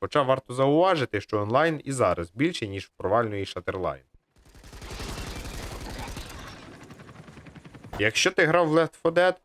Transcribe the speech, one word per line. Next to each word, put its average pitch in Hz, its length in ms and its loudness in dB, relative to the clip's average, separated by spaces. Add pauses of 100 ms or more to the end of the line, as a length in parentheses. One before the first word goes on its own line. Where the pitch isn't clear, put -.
Хоча 143 220 0
варто 127 320 0
зауважити, 143 640 4
що 107 200 -2
онлайн 139 440 2
і 139 80 -6
зараз 90 420 0
більше, 139 320 -2
ніж 98 200 -8
в - 100 -20
провальної 104 480 0
Shatterline. 87 600 -6 (4000)
Якщо 110 320 2
ти 185 140 4
грав 160 240 4
в 156 100 6
Left 160 240 0
four 165 100 2
Dead 180 220 4 (100)